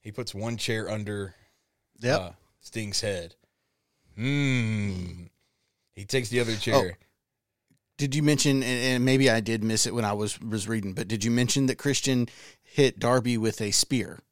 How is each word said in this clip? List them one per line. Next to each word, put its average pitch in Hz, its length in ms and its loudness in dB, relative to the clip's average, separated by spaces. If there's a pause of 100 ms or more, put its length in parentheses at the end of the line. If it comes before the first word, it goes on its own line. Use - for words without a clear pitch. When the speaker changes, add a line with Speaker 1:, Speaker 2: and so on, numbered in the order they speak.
Speaker 1:
He 107 100 -14
puts 113 220 -10
one 110 240 -6
chair 107 320 -4
under, 104 460 -6 (640)
Speaker 2:
Yep. 120 200 0
Speaker 1:
uh, 90 120 -10 (300)
Sting's 104 400 -6
head. 92 340 -6 (800)
Hmm. 110 1080 -2 (720)
He 98 120 -14
takes 123 240 -2
the 120 100 0
other 113 160 0
chair. 110 200 -2
Speaker 2:
Oh. 95 300 -2 (920)
Did 143 180 -2
you 151 80 2
mention, 143 400 4
and, 123 160 0 (160)
and 123 100 2
maybe 131 240 6
I 113 120 4
did 110 220 -2
miss 110 220 2
it 120 80 -4
when 117 120 0
I 104 80 0
was, 104 260 -4
was 107 280 -6
reading, 104 260 -4
but 90 140 -6
did 104 160 -2
you 117 80 2
mention 123 340 2
that 131 120 0
Christian 127 520 0 (340)
hit - 360 2
Darby 120 380 2
with 110 240 0
a 104 100 -2
spear? 98 480 0 (120)